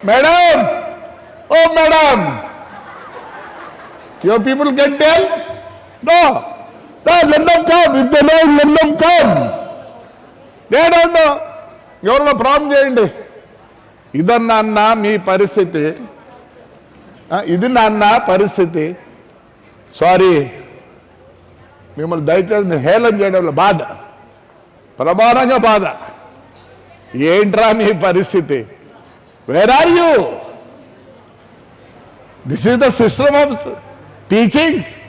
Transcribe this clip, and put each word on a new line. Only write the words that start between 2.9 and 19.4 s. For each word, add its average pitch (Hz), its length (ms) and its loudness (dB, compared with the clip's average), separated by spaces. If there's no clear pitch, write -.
your 214 140 2
people 269 400 -2
can 285 180 0
tell? 320 280 2
No. 330 320 2
No, 330 200 4
let 302 120 2
them 339 240 2
come. 330 300 4
If 262 160 0
they 294 100 4
know, 302 360 4
let 294 220 2
them 320 180 0
come. 311 360 2
They 330 160 4
don't 339 260 2
know. 302 220 2
ఎవరిలో 285 220 2
ప్రాబ్లం 285 380 0
చేయండి. 254 400 2
ఇదన్నా 226 400 0
అన్న 214 380 0
మీ 214 240 -2
పరిస్థితి. 185 760 -2
ఆ, 185 60 -4
ఇది 190 300 -4
నాన్న 214 480 2
పరిస్థితి. 180 760 -2